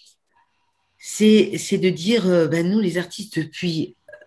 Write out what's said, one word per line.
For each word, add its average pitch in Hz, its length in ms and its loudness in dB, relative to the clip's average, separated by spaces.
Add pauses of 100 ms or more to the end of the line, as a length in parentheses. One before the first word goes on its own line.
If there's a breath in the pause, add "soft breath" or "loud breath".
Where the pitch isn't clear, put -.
(1000 loud breath)
c'est, - 580 4
c'est 185 220 -4
de 185 100 2
dire, 185 380 -2
euh, 175 200 2
ben, 170 220 -2
nous, 214 100 0
les 180 200 -2
artistes, 175 400 -8
depuis 160 560 -6 (320)